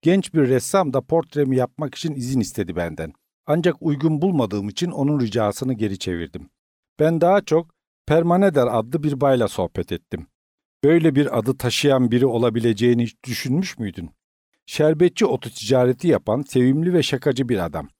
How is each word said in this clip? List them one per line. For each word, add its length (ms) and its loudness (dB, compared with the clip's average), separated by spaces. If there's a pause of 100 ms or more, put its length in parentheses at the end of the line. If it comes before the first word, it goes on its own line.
Genç 320 2
bir 140 4
ressam 460 0
da 80 0
portremi 540 0
yapmak 400 -4
için 200 -6
izin 240 -4
istedi 360 -4
benden. 380 -6 (320)
Ancak 340 0
uygun 420 -2
bulmadığım 480 -2
için 220 -6
onun 280 -2
ricasını 540 -2
geri 260 -4
çevirdim. 500 -8 (500)
Ben 220 2
daha 200 4
çok 280 -2 (380)
Permaneder 640 4
adlı 320 -2
bir 180 -2
bayla 260 2
sohbet 440 -6
ettim." 360 -10 (560)
"Böyle 320 4
bir 220 2
adı 200 0
taşıyan 540 2
biri 140 4
olabileceğini 800 2
hiç 200 -6
düşünmüş 540 -4
müydün?" 320 -10 (560)
"Şerbetçi 600 0
otu 240 -2
ticareti 580 0
yapan 340 0
sevimli 520 0
ve 100 2
şakacı 460 -2
bir 160 -2
adam. 220 -10 (120)